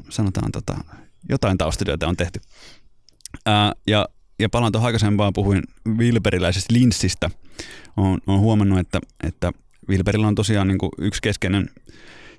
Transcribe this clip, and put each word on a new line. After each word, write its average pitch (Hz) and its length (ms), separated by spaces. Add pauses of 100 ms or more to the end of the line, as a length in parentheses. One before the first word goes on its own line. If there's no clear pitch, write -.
sanotaan, 104 420
tota, - 260 (520)
jotain 104 280
taustatyötä 80 500
on 87 100
tehty. - 220 (1080)
Ää, 104 260 (160)
ja, 104 180 (340)
ja 107 100
palaan 117 220
tuohon 113 140
aikaisempaan, 104 480
puhuin 98 300 (340)
wilberiläisestä 95 760
linssistä. 110 560 (680)
Oon, 98 300
oon 98 120
huomannut, 101 400
että, 90 200 (240)
että 85 280 (380)
Wilberillä 101 380
on 104 80
tosiaan 101 320
niinku 95 300
yksi 101 240
keskeinen 98 480 (680)